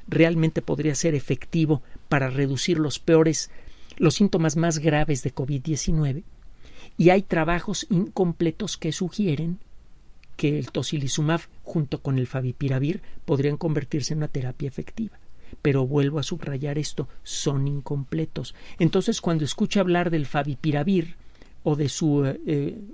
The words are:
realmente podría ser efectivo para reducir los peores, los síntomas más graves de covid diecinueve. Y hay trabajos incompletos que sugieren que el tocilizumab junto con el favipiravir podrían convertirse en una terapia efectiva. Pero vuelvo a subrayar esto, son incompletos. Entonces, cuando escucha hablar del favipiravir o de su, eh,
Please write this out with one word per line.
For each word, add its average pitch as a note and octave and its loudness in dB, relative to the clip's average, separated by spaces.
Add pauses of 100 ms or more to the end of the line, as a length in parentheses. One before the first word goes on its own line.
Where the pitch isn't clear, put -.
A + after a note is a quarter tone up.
realmente D#3+ 4
podría D3 0
ser D#3 0
efectivo D3+ 0 (260)
para C3+ 2
reducir C#3 0
los D3+ 0
peores, D#3+ 4 (480)
los D#3 6
síntomas E3 4
más E3 2
graves D3+ 2
de C3+ -2
covid C#3 -2
diecinueve. D#3 0 (720)
Y E3+ 8
hay F#3+ 6
trabajos E3+ -2
incompletos F3 0
que D#3 -4
sugieren E3+ -2 (800)
que D3 0
el C3+ -6
tocilizumab D3+ 0 (220)
junto D#3 -4
con C3+ 0
el B2+ 0
favipiravir C3+ -2 (220)
podrían C#3+ 0
convertirse D3 -2
en D#3 -2
una D3+ -2
terapia C3 -4
efectiva. - -8 (440)
Pero C3+ 2
vuelvo C#3+ 2
a C#3 -2
subrayar C#3+ -4
esto, D3 -4 (140)
son C#3 0
incompletos. C#3+ -4 (240)
Entonces, F#3 4
cuando D#3+ 2
escucha G3+ 2
hablar F3 4
del D#3+ 2
favipiravir D3+ 0 (460)
o D3+ 2
de C#3+ 0
su, C#3+ 2
eh, C3+ -2 (580)